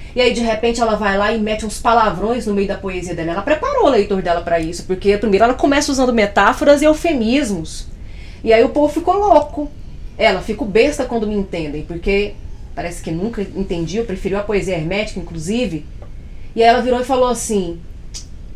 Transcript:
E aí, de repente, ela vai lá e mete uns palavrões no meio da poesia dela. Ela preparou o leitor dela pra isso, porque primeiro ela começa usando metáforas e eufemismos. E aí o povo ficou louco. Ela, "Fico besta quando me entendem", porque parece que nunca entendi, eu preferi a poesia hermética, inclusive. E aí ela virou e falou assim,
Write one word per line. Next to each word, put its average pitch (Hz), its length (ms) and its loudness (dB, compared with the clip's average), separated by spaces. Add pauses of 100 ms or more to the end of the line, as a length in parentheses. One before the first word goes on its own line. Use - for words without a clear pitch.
(160)
E 247 60 2
aí, 240 120 4
de 233 80 -2
repente, 233 400 0
ela 220 140 2
vai 196 220 0
lá 208 160 2
e 226 60 0
mete 214 260 -2
uns 208 140 -8
palavrões 220 640 2
no 208 80 0
meio 196 140 0
da 190 80 -4
poesia 180 400 -6
dela. 165 160 -4
Ela 196 100 -4
preparou 453 440 2
o 302 40 6
leitor 202 320 2
dela 170 200 0
pra 170 180 0
isso, 165 240 -6
porque 196 340 0
primeiro 202 280 4
ela 247 100 4
começa 294 360 2
usando 254 220 2
metáforas 240 680 4
e 302 40 4
eufemismos. 254 1000 0 (560)
E 220 100 4
aí 226 100 8
o 269 60 2
povo 294 240 2
ficou 359 220 2
louco. 302 560 2 (460)
Ela, 185 240 2
"Fico 214 240 -4
besta 247 400 2
quando 226 200 -2
me 214 80 -2
entendem", 160 500 -4
porque 196 500 -2 (420)
parece 175 260 -8
que - 80 -6
nunca 202 320 -4
entendi, 185 560 -4
eu 226 80 -2
preferi 190 300 -4
a 202 60 0
poesia 190 340 -2
hermética, 190 440 -4
inclusive. 165 680 -4 (680)
E 226 60 2
aí 226 60 8
ela 240 140 6
virou 247 180 2
e 254 60 -2
falou 254 240 4
assim, 190 500 -2 (760)